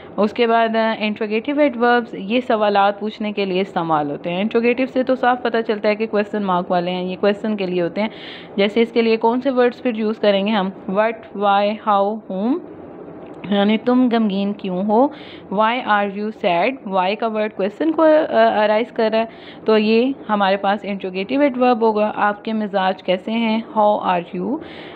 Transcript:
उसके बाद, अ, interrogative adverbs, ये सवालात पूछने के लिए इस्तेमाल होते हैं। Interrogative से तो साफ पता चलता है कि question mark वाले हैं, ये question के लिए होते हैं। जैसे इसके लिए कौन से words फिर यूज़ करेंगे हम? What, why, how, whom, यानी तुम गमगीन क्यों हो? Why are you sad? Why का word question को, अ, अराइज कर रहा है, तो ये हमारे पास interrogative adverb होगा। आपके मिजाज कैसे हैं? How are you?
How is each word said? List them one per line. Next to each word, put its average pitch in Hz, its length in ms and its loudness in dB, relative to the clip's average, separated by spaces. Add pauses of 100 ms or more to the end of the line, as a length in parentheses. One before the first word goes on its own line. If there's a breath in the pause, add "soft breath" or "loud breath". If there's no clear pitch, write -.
(180 loud breath)
उसके 214 280 2
बाद, 226 300 2
अ, 220 180 0
interrogative 214 680 -2
adverbs, 240 540 2
ये 214 260 -2
सवालात 208 600 2
पूछने 214 320 -6
के 208 120 -2
लिए 185 160 0
इस्तेमाल 165 500 -2
होते 151 200 -6
हैं। 175 100 -2
Interrogative 233 460 0
से 254 160 -2
तो 254 120 0
साफ 254 280 0
पता 233 180 0
चलता 220 280 -2
है 208 80 2
कि 220 100 -4
question 208 360 -2
mark 180 280 -2
वाले 180 200 0
हैं, 180 140 -4
ये 185 120 -6
question 208 400 0
के 196 100 -4
लिए 180 160 -2
होते 170 180 -4
हैं। 214 100 -4 (480 loud breath)
जैसे 208 240 2
इसके 233 200 2
लिए 226 140 4
कौन 233 240 0
से 277 100 0
words 247 320 2
फिर 240 140 0
यूज़ 220 240 -2
करेंगे 202 320 2
हम? 196 200 0 (180)
What, 214 520 -2
why, 208 320 4 (140)
how, 202 300 2 (140)
whom, 233 460 -4 (760)
यानी 208 240 4
तुम 247 320 2
गमगीन 202 440 0
क्यों 190 340 -4
हो? 247 260 4 (400 loud breath)
Why 220 300 0
are 202 280 0
you 208 180 -6
sad? 196 440 0 (200)
Why 190 240 0
का 226 100 -2
word 214 260 -2
question 208 400 -2
को, 320 100 2
अ, 311 320 6
अराइज 214 560 4
कर 220 200 0
रहा 220 100 2
है, 226 80 -2 (380 loud breath)
तो 214 120 6
ये 226 360 4 (140)
हमारे 202 280 2
पास 202 280 -2
interrogative 196 580 -4
adverb 247 420 2
होगा। 214 220 2
आपके 208 460 -2
मिजाज 196 500 -2
कैसे 190 300 -2
हैं? 226 320 0
How 208 420 2
are 180 300 -2
you? 202 220 -4 (380 loud breath)